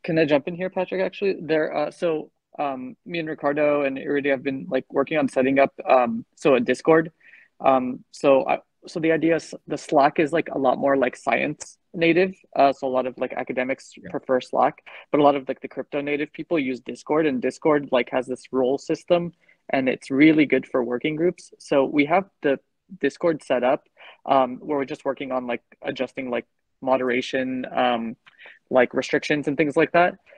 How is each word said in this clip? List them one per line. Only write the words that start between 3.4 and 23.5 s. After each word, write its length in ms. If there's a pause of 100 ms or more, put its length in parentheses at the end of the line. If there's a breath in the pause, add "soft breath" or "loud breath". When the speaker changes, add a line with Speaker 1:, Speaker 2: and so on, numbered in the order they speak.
Speaker 1:
and 140
Iridia 340
have 120
been, 260
like, 240
working 260
on 100
setting 320
up, 120 (120)
um, 400 (100)
so 220
a 40
Discord. 520 (480 soft breath)
Um, 500
so 380
I, 120 (260)
so 120
the 140
idea 240
is 180 (140)
the 100
Slack 400
is, 140
like, 160
a 100
lot 200
more, 180
like, 200
science 600 (180)
native. 380 (220)
Uh, 160
so 160
a 20
lot 160
of, 100
like, 160
academics 640
Speaker 2:
Yeah. 140
Speaker 1:
prefer 300
Slack, 440 (280 loud breath)
but 80
a 20
lot 140
of, 120
like, 120
the 80
crypto 320
native 320
people 260
use 220
Discord, 460
and 140
Discord, 520
like, 180
has 160
this 260
role 260
system, 540 (380 soft breath)
and 180
it's 220
really 340
good 220
for 160
working 320
groups. 460
So 240
we 220
have 220 (140)
the 160 (400)
Discord 460
set 180